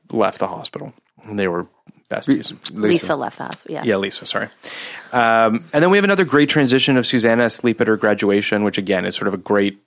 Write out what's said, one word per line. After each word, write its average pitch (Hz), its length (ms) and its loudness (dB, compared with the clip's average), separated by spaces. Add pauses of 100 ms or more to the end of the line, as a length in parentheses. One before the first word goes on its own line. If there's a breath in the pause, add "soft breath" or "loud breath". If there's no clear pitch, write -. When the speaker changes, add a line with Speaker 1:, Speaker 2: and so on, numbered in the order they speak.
(100)
Speaker 1:
left 104 300 -2
the 101 60 -2
hospital. - 460 -10 (320)
And 104 140 -8
they 98 100 0
were 87 180 -4 (440)
besties. - 420 -2 (220)
Speaker 2:
Lisa. - 0 -
Speaker 3:
Lisa 151 420 0
left - 220 -8
the 139 60 -10
hospital, - 320 -12
yeah. - 80 -8
Speaker 1:
Yeah, 107 120 2
Lisa, 98 300 -4
sorry. 101 220 -4 (640 loud breath)
Um, 113 640 2
and 147 100 2
then 175 80 4
we 202 60 4
have 202 80 2
another 196 220 2
great 143 240 4
transition 131 480 2
of 120 80 0
Susanna 117 400 2
asleep 113 340 0
at 117 60 0
her 110 100 4
graduation, 104 680 2
which 101 140 -2
again 92 300 -2
is 92 80 -4
sort 101 140 -4
of 92 40 -2
a 92 60 -4
great 101 480 0